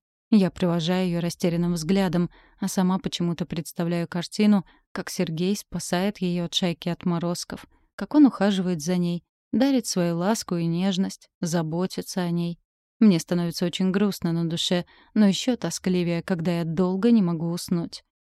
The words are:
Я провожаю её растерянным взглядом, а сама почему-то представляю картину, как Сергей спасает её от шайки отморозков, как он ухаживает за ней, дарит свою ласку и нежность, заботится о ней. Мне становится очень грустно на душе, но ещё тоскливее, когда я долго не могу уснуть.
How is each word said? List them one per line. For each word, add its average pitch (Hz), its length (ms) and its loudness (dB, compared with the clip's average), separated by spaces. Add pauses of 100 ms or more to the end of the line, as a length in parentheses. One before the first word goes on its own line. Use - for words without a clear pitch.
(300)
Я 190 200 6
провожаю 180 580 0
её 170 120 -2
растерянным 175 540 0
взглядом, 175 560 0 (280)
а 196 100 -4
сама 185 300 2
почему-то 170 460 -2
представляю 170 640 -4
картину, 208 560 2 (280)
как - 180 -10
Сергей 180 460 -2
спасает 185 640 -4
её 175 240 -2
от - 80 -10
шайки 175 340 -2
отморозков, 170 800 -4 (300)
как - 180 -8
он 302 100 8
ухаживает 190 560 2
за 175 160 -2
ней, 175 280 -2 (280)
дарит 254 340 2
свою 170 300 0
ласку 185 400 -2
и 170 100 -2
нежность, 185 600 -2 (120)
заботится 175 840 -4
о 175 80 -2
ней. 170 280 -4 (400)
Мне 202 200 8
становится 175 480 -2
очень 190 240 0
грустно 175 420 0
на 170 160 0
душе, 170 360 -2 (300)
но 214 120 6
ещё 196 300 2
тоскливее, 170 640 -2
когда 170 360 -2
я 170 60 -2
долго 185 460 0
не 233 100 6
могу 170 300 0
уснуть. 175 540 -6 (260)